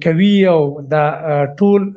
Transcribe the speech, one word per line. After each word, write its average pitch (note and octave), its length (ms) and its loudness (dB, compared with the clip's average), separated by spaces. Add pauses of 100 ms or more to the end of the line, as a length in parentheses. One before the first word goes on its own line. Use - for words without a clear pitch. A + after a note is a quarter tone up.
کوي F#3+ 440 2
او D3+ 340 0
دا، D3 280 0
آه، D3 360 -4
ټول، G3+ 360 0 (160)